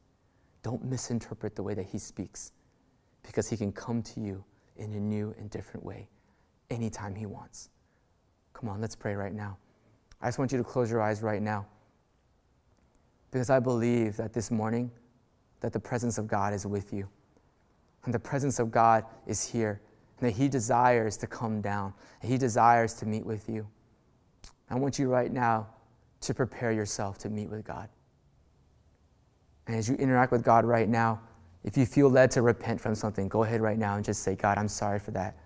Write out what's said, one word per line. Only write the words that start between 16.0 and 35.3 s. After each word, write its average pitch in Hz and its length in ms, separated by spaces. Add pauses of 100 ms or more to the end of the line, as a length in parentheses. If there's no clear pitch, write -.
of 107 80
God 104 260
is 101 140
with 101 260
you, 98 160 (960)
and 123 80
the 113 60
presence 139 400
of 120 120
God 113 340 (220)
is - 200
here, 107 340 (380)
and 123 100
that 117 40
he 127 160
desires 120 680
to - 80
come 110 360
down, 101 320 (260)
and 107 100
he 131 60
desires 117 580
to - 120
meet 110 180
with 110 240
you. 107 180 (1000)
I - 80
want 135 220
you 139 100
right 127 240
now 113 360 (520)
to - 140
prepare 123 360
yourself 104 480
to - 120
meet 107 180
with 107 160
God. 104 240 (1800)
And 113 100
as 110 120
you 131 80
interact 127 360
with 117 120
God 117 200
right 113 240
now, 113 320 (440)
if - 120
you 131 100
feel 143 220
led 127 240
to 127 100
repent 117 380
from 110 140
something, 104 340
go 107 140
ahead 113 180
right 110 180
now 101 180
and 104 80
just 104 180
say, 95 120
"God, 101 240
I'm 104 100
sorry 104 300
for 104 140
that. 101 340